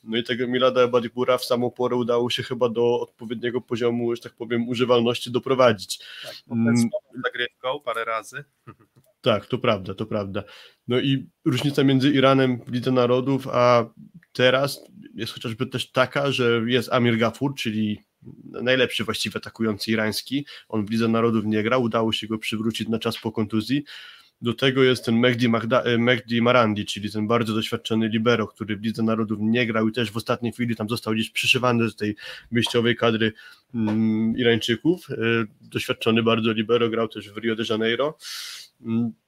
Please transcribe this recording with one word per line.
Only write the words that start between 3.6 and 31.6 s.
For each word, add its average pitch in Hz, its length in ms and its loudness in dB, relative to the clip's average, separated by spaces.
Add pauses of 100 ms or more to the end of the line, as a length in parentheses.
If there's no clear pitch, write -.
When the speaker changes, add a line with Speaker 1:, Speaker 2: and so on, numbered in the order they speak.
Speaker 1:
poziomu, 120 560 -2
że 117 60 -16
tak 123 100 -18
powiem, 117 360 -4
używalności 120 640 2
doprowadzić. 123 680 2 (240)
Speaker 2:
Tak, - 120 -14 (160)
Speaker 1:
Mm. 117 260 2 (480)
Speaker 2:
zagrywką 123 600 -6
parę 113 200 -4
razy. 113 400 -8 (220)
<laughs> 113 80 -20 (480)
Speaker 1:
Tak, 107 240 2
to 123 120 -4
prawda, 98 360 -2
to 110 120 -6
prawda. 101 360 -4 (460)
No 120 120 2
i 135 260 0 (180)
różnica 143 400 0
między 135 260 4
Iranem 135 560 4
w - 60 -8
Lidze 123 200 -2
Narodów, 127 600 2
a 123 320 6 (480)
teraz 127 520 2 (300)
jest 110 180 -8
chociażby 123 340 -6
też - 260 -8
taka, 135 400 0
że 117 340 2
jest 120 260 0
Amir 120 260 4
Gafur, 120 360 0
czyli 107 460 -4 (440)
najlepszy 120 600 0
właściwie 110 320 -4
atakujący 110 540 -4
irański. 110 560 -2 (220)
On 107 180 -4
w 104 40 -8
Lidze 113 180 0
Narodów 113 360 2
nie 107 180 0
grał, 123 200 0
udało 113 300 0
się 107 140 -6
go 110 120 -4
przywrócić 110 500 -4
na 113 100 -2
czas 113 200 -4
po 110 140 -4
kontuzji. 110 520 -2 (580)
Do 117 120 -2
tego 135 280 2
jest 127 220 4
ten 113 140 2
Mehdi 123 300 4
Magda-, 117 360 2
e, 117 140 2
Mehdi 117 440 0
Marandi, 113 440 4
czyli 101 260 -8
ten 107 140 -4
bardzo 113 280 0
doświadczony 110 540 -2
libero, 110 380 2
który 104 300 -8
w 101 60 -12
Lidze 113 200 -4
Narodów 110 380 -2
nie 113 260 0
grał 110 220 0
i 107 40 -2
też 113 180 -2
w 104 60 -8
ostatniej 117 360 -2
chwili 117 240 -4
tam 107 120 -4
został 113 260 -4
gdzieś 110 160 -4
przyszywany 120 560 0